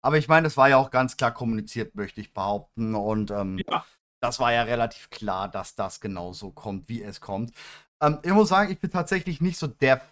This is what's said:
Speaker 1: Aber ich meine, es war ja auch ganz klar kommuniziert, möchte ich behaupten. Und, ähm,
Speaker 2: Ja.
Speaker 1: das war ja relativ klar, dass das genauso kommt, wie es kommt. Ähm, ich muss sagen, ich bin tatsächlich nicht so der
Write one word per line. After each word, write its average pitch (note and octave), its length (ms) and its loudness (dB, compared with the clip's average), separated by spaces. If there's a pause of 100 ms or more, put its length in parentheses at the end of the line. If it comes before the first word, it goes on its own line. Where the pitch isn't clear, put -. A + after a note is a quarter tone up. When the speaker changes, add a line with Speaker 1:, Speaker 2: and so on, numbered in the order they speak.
Speaker 1:
Aber D3 160 4
ich C#3+ 100 0
meine, D#3+ 200 6
es D3 100 -2
war C3+ 100 8
ja C3+ 80 8
auch C3+ 140 4
ganz B2+ 260 0
klar A#2+ 160 0
kommuniziert, A2 640 -6
möchte G2+ 260 -8
ich - 140 -16
behaupten. G#2 600 -4
Und, G#2+ 360 -2
ähm, F#2+ 360 -4
Speaker 2:
Ja. - 180 -4 (360)
Speaker 1:
das A#2+ 200 -4
war A#2+ 140 2
ja A#2 80 2
relativ A#2 480 -2
klar, G2 400 -6
dass - 240 -10
das G2 260 -6
genauso F#2 500 -8
kommt, G2+ 380 -12
wie A#2 140 -8
es G2+ 180 -14
kommt. G#2+ 320 -8 (480)
Ähm, D3+ 220 2
ich F3 100 0
muss G#3 160 6
sagen, F#3+ 240 2
ich F#3 60 -6
bin F3 120 -4
tatsächlich F3 520 -2
nicht F3+ 160 0
so D#3 80 -4
der C3 340 2 (120)